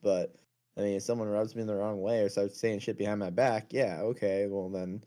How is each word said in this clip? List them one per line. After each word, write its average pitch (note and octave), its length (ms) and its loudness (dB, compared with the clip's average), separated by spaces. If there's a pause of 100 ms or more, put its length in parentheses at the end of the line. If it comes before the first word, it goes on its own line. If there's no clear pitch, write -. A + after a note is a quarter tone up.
but, F#2 340 2 (420)
I G2 40 -2
mean, G2+ 140 2
if G2 80 -2
someone A#2 260 0
rubs G#2+ 260 0
me A2+ 80 -4
the G#2+ 120 -2
wrong G2+ 260 -2
way A2 200 2
or G2+ 80 4
starts G2+ 300 -2
saying A2 200 0
shit G#2+ 180 -4
behind G#2 220 -2
my F#2+ 100 -2
back, A2 420 2
yeah, G#2+ 300 0
okay, G2+ 460 0
well, G2 220 -2
then F#2 380 -6